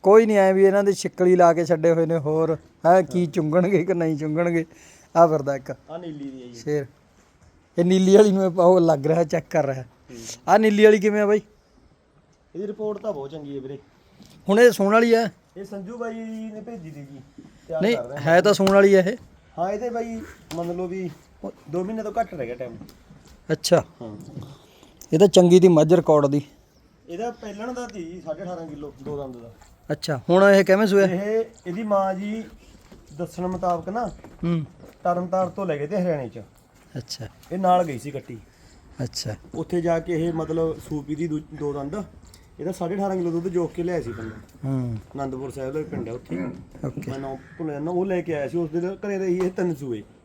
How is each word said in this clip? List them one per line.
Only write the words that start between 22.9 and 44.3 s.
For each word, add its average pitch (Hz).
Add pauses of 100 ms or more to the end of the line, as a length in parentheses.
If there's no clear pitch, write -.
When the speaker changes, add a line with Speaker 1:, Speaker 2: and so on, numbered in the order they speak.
Speaker 1:
ਅੱਛਾ। - (180)
Speaker 2:
ਹਾਂ। 107 (960)
Speaker 1:
ਇਹ 160
ਤਾਂ 196
ਚੰਗੀ 180
ਤੀ 185
ਮੱਝ 156
ਰਿਕਾਰਡ 156
ਦੀ। 143 (680)
Speaker 2:
ਇਹਦਾ 202
ਪਹਿਲਣ 214
ਦਾ 240
ਤੀ 180
ਸਾਢੇ 160
ਅਠਾਰਾਂ 175
ਕਿਲੋ, 147 (100)
ਦੋ 143
ਦੰਦ 131
ਦਾ। 117 (420)
Speaker 1:
ਅੱਛਾ, 147 (100)
ਹੁਣ 190
ਇਹ 196
ਕਿਵੇਂ 196
ਸੂਆ? 196
Speaker 2:
ਇਹ, 202 (220)
ਇਹਦੀ 180
ਮਾਂ 196
ਜੀ 208 (720)
ਦੱਸਣ 175
ਮੁਤਾਬਕ 175
ਨਾ, 220 (380)
Speaker 1:
ਹੂੰ। 170 (400)
Speaker 2:
ਤਰਨਤਾਰਨ 180
ਤੋਂ 196
ਲੈ 151
ਗਏ 147
ਤੇ 185
ਹਰਿਆਣੇ 160
ਚ। 117 (600)
Speaker 1:
ਅੱਛਾ। - (260)
Speaker 2:
ਇਹ 180
ਨਾਲ 180
ਗਈ 139
ਸੀ 135
ਕੱਟੀ। 131 (640)
Speaker 1:
ਅੱਛਾ। 117 (200)
Speaker 2:
ਉੱਥੇ 165
ਜਾ 165
ਕੇ 165
ਇਹ 170
ਮਤਲਬ 160 (100)
ਸੂਪੀ 147
ਦੀ 160
ਦੂ-, 151 (140)
ਦੋ 147
ਦੰਦ, 143 (580)
ਇਹਦਾ 170
ਸਾਢੇ 175
ਅਠਾਰਾਂ 196
ਕਿਲੋ 175
ਦੁੱਧ 170
ਜੋਕ 170
ਕੇ 175
ਲਿਆਇਆ 170
ਸੀ 117
ਪਹਿਲਾਂ। 110